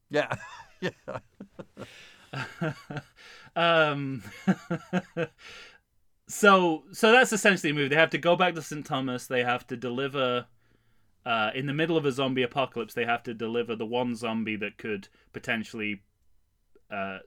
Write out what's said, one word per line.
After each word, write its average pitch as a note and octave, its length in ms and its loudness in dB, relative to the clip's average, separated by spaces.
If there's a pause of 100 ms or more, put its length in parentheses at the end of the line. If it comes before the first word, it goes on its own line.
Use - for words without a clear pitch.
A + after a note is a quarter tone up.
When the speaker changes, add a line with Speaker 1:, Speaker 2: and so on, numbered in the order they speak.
Speaker 1:
Yeah. C#3+ 320 -2
<laughs> - 400 -20
Yeah. F3+ 100 -4 (1400)
Speaker 2:
<laughs> D3+ 380 -8 (840)
Um, D3 680 2 (240)
<laughs> - 1800 -6
so, F3+ 640 6
so A3 180 4
that's A#3+ 220 8
essentially F#3 400 4
the D3 40 0
movie. C#3+ 120 2
They C#3+ 80 2
have D#3+ 140 6
to D#3+ 80 -2
go E3+ 180 4
back F3+ 180 2
to D#3+ 80 -10
Saint D3 240 -10
Thomas. C3 400 -4
They B2+ 160 0
have B2 240 0
to C3 100 -8
deliver, B2 680 -2 (800)
uh, A2+ 300 0
in C3 100 -4
the C#3 80 -2
middle E3 220 2
of D#3 80 0
a C#3 80 2
zombie C3 320 0
apocalypse, A#2+ 500 -4
they A#2+ 120 -2
have A#2+ 180 0
to B2 100 -8
deliver A2+ 400 -4
the A2+ 120 -6
one A#2+ 280 -2
zombie A2+ 420 -4
that G#2 220 -8
could G#2 300 -8 (240)
potentially, G#2+ 680 -6 (840)
uh, G2 380 -8